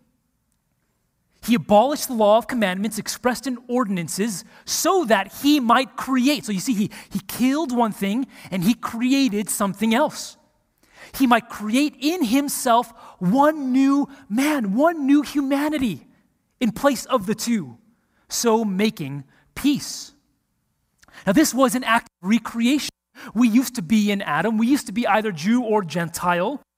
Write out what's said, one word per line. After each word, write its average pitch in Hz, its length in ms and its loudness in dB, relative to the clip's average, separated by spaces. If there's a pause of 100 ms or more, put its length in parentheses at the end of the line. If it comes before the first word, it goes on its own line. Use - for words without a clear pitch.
(1400)
he 226 120 2
abolished 220 540 2
the 262 60 -6
law 214 240 4
of 233 80 -6
commandments 202 520 -4
expressed - 480 -4
in 247 120 -6 (100)
ordinances 202 760 -4 (200)
so 359 400 0
that 208 380 0
he 294 180 4
might 240 360 2
create. 262 500 0
So 214 60 -4
you 190 80 -4
see, 269 120 -2
he, 202 180 -2 (200)
he 196 160 -6
killed 262 500 -2
one 226 160 0
thing 202 340 -4 (240)
and 180 140 -2
he 220 80 4
created 240 760 0
something 214 420 -2
else. - 460 -2 (760)
He 269 120 2
might 240 240 2
create 233 500 -2
in 320 240 -2
himself 240 680 0 (260)
one 269 520 2
new 269 380 4 (220)
man, 254 420 0
one 302 320 2
new 285 160 6
humanity 277 840 -2 (520)
in 247 140 0
place 277 340 0
of 220 200 -2
the 214 80 0
two, 196 420 -4 (520)
so 226 360 0
making 185 600 -4 (300)
peace. - 600 -2 (1120)
Now, 196 60 4
this 285 200 4
was 254 220 2
an 254 100 -4
act 226 240 0 (140)
of 180 80 -2
recreation. 233 580 0 (460)
We 240 140 4
used 240 260 2
to 220 80 -6
be 208 280 2
in 202 120 -2
Adam. 190 360 -2
We 226 100 2
used 285 180 0
to 220 60 -12
be 233 140 -2
either 214 260 2
Jew 202 300 0
or 214 200 0
Gentile, 175 800 -2 (160)